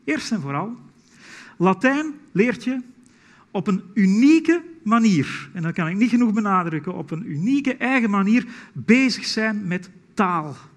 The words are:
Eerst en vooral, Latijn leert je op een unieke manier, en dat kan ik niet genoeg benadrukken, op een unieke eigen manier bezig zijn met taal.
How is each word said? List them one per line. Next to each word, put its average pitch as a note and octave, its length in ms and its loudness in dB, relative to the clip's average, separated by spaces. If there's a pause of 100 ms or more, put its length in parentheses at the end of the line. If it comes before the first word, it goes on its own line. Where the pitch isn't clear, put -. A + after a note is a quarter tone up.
Eerst - 280 -4
en G#3 100 -2
vooral, D#3 360 -6 (800)
Latijn C4 560 0 (180)
leert A3+ 320 0
je B3+ 180 -4 (720)
op G3+ 160 -4
een G3 140 0 (120)
unieke D4+ 720 4 (200)
manier, G#3+ 680 2
en F3 80 -8
dat D#3+ 120 -4
kan E3 140 -2
ik F3 80 -4
niet A3+ 140 2
genoeg A#3+ 240 2
benadrukken, F#3 600 0
op D#3+ 180 -10
een E3+ 200 -10
unieke B3+ 440 -2
eigen B3 340 0
manier G3+ 360 2 (280)
bezig A#3 520 2
zijn G#3+ 420 -4
met F3+ 220 -6 (240)
taal. E3 420 -2 (220)